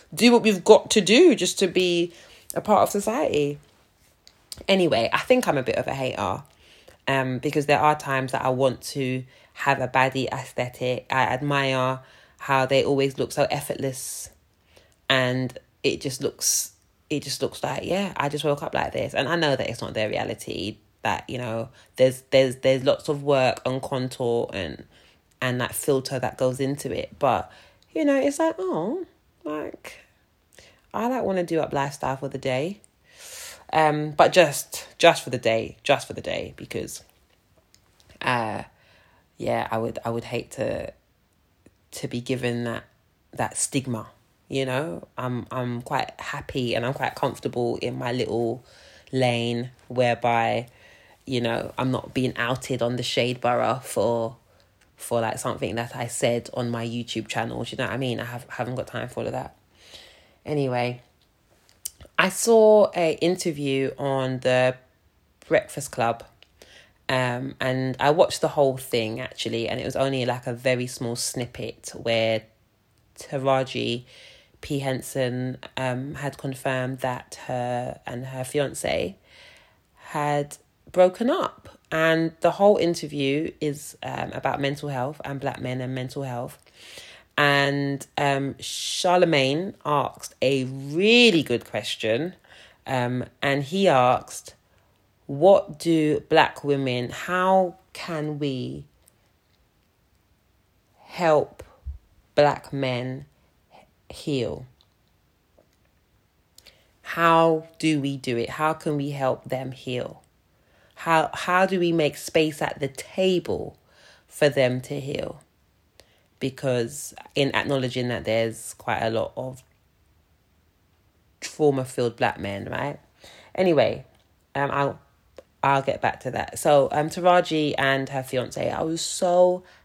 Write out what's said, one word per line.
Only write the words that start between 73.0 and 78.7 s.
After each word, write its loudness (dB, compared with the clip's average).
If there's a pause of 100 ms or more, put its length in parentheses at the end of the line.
Taraji -2 (580)
P. -6
Henson, -4 (200)
um, -4
had -8
confirmed -4
that -6
her -4
and -8
her -8
fiancé -2 (800)